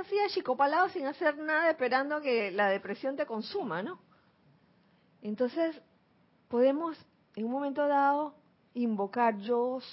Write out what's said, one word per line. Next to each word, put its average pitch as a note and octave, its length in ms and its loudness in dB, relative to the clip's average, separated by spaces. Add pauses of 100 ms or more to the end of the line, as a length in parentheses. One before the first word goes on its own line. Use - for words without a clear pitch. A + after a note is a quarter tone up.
así G4 180 -2
achicopalado E4+ 680 2
sin F4 160 -6
hacer D4 320 0
nada, D#4 320 2
esperando C#4 500 0
que A#3 300 0
la G3+ 200 2
depresión G3+ 460 -2
te D4 120 -2
consuma, A3 560 -4
¿no? F4+ 160 -8 (1200)
Entonces, B3+ 580 -2 (680)
podemos C#4 500 2 (380)
en G#3+ 100 -6
un A#3 60 -4
momento C#4+ 360 0
dado C#4+ 480 2 (380)
invocar, A3 640 0
"Yo A#3+ 420 -2 (140)